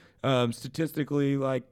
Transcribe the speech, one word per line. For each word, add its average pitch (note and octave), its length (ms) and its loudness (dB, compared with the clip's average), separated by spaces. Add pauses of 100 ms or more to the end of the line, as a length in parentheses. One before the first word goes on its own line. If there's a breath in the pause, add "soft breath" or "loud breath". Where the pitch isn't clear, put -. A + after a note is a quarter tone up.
(220 soft breath)
Um, B2 300 2
statistically, C#3+ 880 -2
like, C3 340 -2